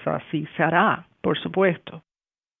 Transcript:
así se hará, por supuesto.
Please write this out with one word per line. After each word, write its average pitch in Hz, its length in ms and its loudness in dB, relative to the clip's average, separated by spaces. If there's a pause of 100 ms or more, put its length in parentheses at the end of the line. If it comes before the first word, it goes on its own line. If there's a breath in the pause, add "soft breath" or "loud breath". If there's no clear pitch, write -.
así - 500 -4
se 170 80 0
hará, 170 420 2 (160)
por 175 180 0
supuesto. 175 640 -2 (580)